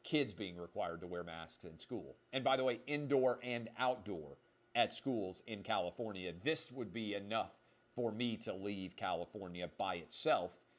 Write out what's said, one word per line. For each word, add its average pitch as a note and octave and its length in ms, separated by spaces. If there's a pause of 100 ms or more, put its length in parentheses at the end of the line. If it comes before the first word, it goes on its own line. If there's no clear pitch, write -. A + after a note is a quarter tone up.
kids C3+ 300
being F2+ 240
required E2+ 440
to F2+ 60
wear F2 160
masks E2 420
in D#2+ 120
school? D#2 380 (180)
And C3 100
by C3 140
the C3 60
way, B2 240
indoor C#3 560
and A#2+ 340
outdoor G2+ 600 (360)
at A#2 200
schools G#2 520
in G#2+ 160
California. G2 720 (100)
This D#3 280
would A#2+ 220
be G#2+ 200
enough G2+ 380 (440)
for A#2 160
me A2+ 260
to G#2+ 160
leave F#2+ 420
California F2+ 800
by F#2+ 200
itself. F2+ 560 (280)